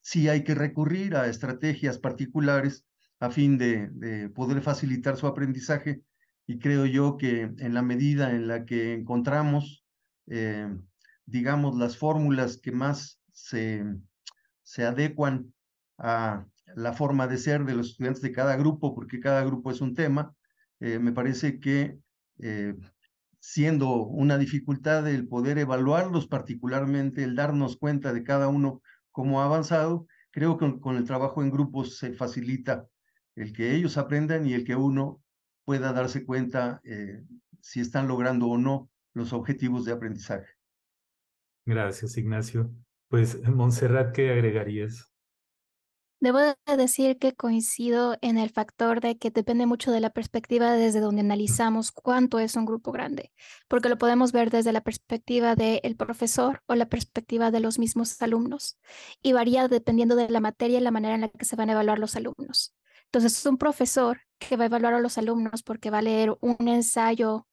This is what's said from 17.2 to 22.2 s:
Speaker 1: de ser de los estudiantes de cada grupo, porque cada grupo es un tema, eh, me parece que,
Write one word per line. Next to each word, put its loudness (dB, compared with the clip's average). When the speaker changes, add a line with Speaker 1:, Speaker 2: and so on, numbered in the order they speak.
Speaker 1:
de -4
ser 0
de -2
los -2
estudiantes -4
de -4
cada 0
grupo, 0
porque -12
cada 0
grupo -4
es -6
un -4
tema, -2
eh, -4
me 0
parece -2
que, -2